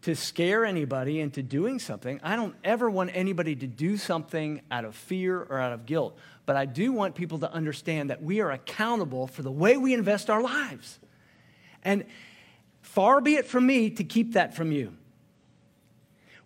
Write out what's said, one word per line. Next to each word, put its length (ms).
to 140
scare 480
anybody 560
into 220
doing 360
something. 440
I 120
don't 300
ever 260
want 240
anybody 400
to 120
do 300
something 720
out 140
of 120
fear 420
or 220
out 120
of 140
guilt. 320
But 120
I 80
do 280
want 220
people 260
to 120
understand 580
that 120
we 180
are 100
accountable 800
for 140
the 80
way 260
we 180
invest 360
our 120
lives. 560
And 200
far 380
be 160
it 100
from 200
me 240
to 140
keep 300
that 220
from 160
you. 200